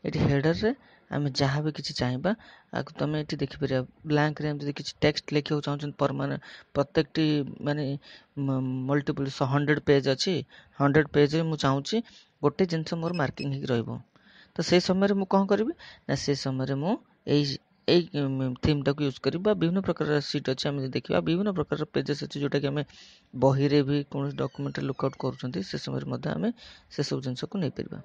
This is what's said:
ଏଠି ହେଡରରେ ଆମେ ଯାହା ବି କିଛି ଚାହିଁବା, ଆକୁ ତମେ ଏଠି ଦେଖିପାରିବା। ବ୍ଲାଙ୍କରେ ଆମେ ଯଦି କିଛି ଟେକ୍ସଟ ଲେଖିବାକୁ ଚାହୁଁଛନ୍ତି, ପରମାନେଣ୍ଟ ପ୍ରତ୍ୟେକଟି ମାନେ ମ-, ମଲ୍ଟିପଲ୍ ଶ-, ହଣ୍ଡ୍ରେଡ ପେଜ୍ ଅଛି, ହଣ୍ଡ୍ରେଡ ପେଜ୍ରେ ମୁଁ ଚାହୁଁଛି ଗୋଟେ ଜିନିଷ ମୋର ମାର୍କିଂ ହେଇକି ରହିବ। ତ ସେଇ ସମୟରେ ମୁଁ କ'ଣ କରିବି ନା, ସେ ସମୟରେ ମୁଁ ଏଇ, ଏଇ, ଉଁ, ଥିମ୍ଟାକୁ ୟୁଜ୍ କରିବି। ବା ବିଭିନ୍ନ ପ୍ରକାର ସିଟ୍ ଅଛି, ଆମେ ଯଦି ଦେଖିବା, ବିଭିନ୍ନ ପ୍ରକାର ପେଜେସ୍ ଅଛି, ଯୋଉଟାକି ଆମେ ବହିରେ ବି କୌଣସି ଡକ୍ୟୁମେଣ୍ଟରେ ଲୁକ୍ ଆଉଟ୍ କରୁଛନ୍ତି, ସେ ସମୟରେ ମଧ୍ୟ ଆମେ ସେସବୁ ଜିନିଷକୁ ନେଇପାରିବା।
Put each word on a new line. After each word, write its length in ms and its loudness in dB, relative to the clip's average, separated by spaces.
ଏଠି 160 -2
ହେଡରରେ 500 4
ଆମେ 180 -2
ଯାହା 320 0
ବି 100 -2
କିଛି 220 -10
ଚାହିଁବା, 380 0
ଆକୁ 240 -4
ତମେ 220 -2
ଏଠି 160 -6
ଦେଖିପାରିବା। 460 -2
ବ୍ଲାଙ୍କରେ 420 0
ଆମେ 100 -4
ଯଦି 140 -4
କିଛି 280 -10
ଟେକ୍ସଟ 320 0
ଲେଖିବାକୁ 320 0
ଚାହୁଁଛନ୍ତି, 340 -4
ପରମାନେଣ୍ଟ 420 0
ପ୍ରତ୍ୟେକଟି 520 0
ମାନେ 240 -2
ମ-, 260 0
ମଲ୍ଟିପଲ୍ 420 0
ଶ-, 220 -2
ହଣ୍ଡ୍ରେଡ 280 4
ପେଜ୍ 300 4
ଅଛି, 240 0
ହଣ୍ଡ୍ରେଡ 280 6
ପେଜ୍ରେ 360 4
ମୁଁ 140 -2
ଚାହୁଁଛି 400 0
ଗୋଟେ 240 2
ଜିନିଷ 280 -2
ମୋର 200 -2
ମାର୍କିଂ 380 -2
ହେଇକି 160 -6
ରହିବ। 220 0
ତ 100 -8
ସେଇ 180 4
ସମୟରେ 340 2
ମୁଁ 140 0
କ'ଣ 180 4
କରିବି 280 2
ନା, 160 -4
ସେ 180 -2
ସମୟରେ 420 -2
ମୁଁ 180 -2
ଏଇ, 160 4
ଏଇ, 140 6
ଉଁ, 320 0
ଥିମ୍ଟାକୁ 400 2
ୟୁଜ୍ 180 -2
କରିବି। 220 -2
ବା 100 4
ବିଭିନ୍ନ 280 2
ପ୍ରକାର 260 -2
ସିଟ୍ 300 -4
ଅଛି, 180 -2
ଆମେ 140 -2
ଯଦି 140 -6
ଦେଖିବା, 240 0
ବିଭିନ୍ନ 320 0
ପ୍ରକାର 340 -2
ପେଜେସ୍ 380 -2
ଅଛି, 160 -10
ଯୋଉଟାକି 280 0
ଆମେ 160 -2
ବହିରେ 480 6
ବି 140 2
କୌଣସି 260 -4
ଡକ୍ୟୁମେଣ୍ଟରେ 500 -4
ଲୁକ୍ 180 -2
ଆଉଟ୍ 180 -4
କରୁଛନ୍ତି, 380 -6
ସେ 160 -8
ସମୟରେ 280 -6
ମଧ୍ୟ 240 -6
ଆମେ 200 -2
ସେସବୁ 320 -4
ଜିନିଷକୁ 360 -8
ନେଇପାରିବା। 480 -6